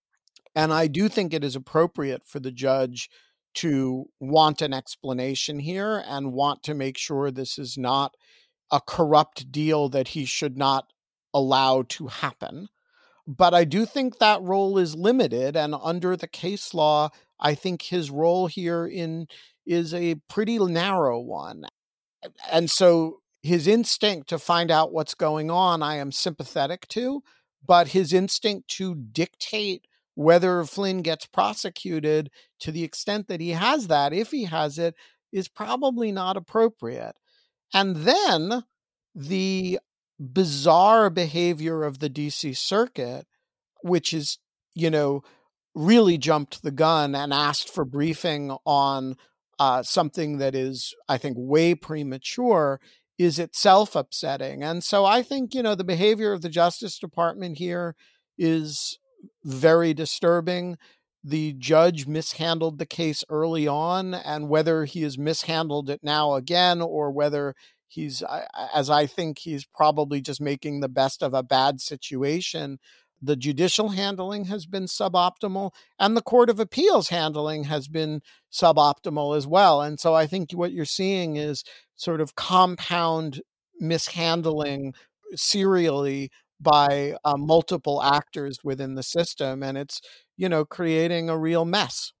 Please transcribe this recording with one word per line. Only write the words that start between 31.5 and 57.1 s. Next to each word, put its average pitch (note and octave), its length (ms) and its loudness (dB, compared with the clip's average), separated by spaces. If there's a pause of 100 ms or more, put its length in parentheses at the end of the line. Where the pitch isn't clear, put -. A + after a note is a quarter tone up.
to - 100 -10
the E3 140 -6
extent G3+ 440 -6
that F3 120 -8
he E3+ 100 -6
has G#3+ 360 0
that, D3 260 2
if G#3 180 -4
he C4+ 140 -4
has D#3 340 -4
it, E3+ 160 -2 (380)
is F#3+ 160 -6
probably A#3+ 640 -2
not F#3+ 240 -4
appropriate. C#3+ 800 -2 (560)
And F#3+ 240 2
then A3+ 680 2 (500)
the F#3 640 -2 (420)
bizarre E3+ 880 6
behavior E3 720 -2
of C#3 160 -4
the C#3+ 120 -4
D D3 180 -6
C C#3 240 -6
Circuit, C3+ 720 -4 (540)
which D#3+ 320 0
is, D3+ 260 -4 (360)
you E3 160 0
know, C#3+ 320 0 (520)
really F#3 440 6
jumped D3 440 -2
the D#3 80 -6
gun D3+ 440 2
and C#3+ 180 -4
asked C#3+ 380 -2
for D#3 160 -4
briefing D3 680 -4 (120)
on, C#3 500 2 (420)
uh, C3 240 2
something D3+ 540 -2
that C3+ 180 -2
is, C3 400 -6 (140)
I C3+ 80 0
think, C3 220 -6
way D#3 360 4
premature, D3+ 1080 -2 (360)
is E3+ 220 2
itself G3 580 4
upsetting. C#3 640 -6
And E3 220 -4
so G3 220 2
I A3+ 160 4
think, C4 320 -6
you B3+ 80 -2
know, G#3+ 120 0
the F#3 100 -6
behavior G#3 500 0
of E3+ 80 -8
the E3+ 80 -8
Justice F3 480 0
Department E3+ 580 -4